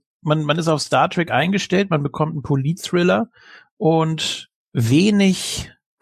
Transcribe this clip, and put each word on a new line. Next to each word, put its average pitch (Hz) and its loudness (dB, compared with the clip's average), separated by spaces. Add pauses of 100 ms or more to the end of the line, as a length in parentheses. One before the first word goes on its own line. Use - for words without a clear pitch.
(200)
man, 151 0
man 147 0
ist 165 -2
auf 151 2
Star 143 0
Trek 170 -2
eingestellt, 185 0
man 147 0
bekommt 156 -4
einen 147 -8
Polit-Thriller 175 0 (480)
und 160 -2 (240)
wenig, 185 2 (300)